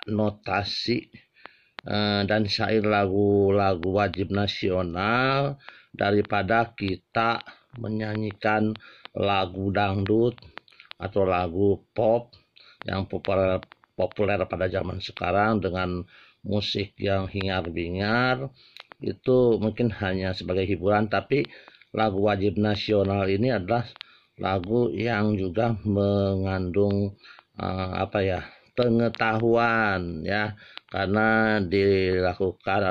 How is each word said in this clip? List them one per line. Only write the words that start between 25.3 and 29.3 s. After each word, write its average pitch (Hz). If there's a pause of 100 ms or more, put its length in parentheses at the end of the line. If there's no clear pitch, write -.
juga 101
mengandung, 98 (480)
eh, 92
apa 98
ya, 92 (320)
pengetahuan 113